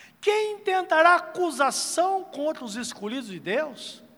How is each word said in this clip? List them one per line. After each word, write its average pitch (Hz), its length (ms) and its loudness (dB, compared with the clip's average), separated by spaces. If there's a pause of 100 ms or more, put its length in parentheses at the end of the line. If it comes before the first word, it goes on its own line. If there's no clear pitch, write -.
(220)
Quem 427 320 2
intentará 359 600 4
acusação 339 1080 0
contra 302 400 -6
os 214 140 -8
escolhidos 233 500 -8
de 185 140 -10
Deus? 233 600 -6 (160)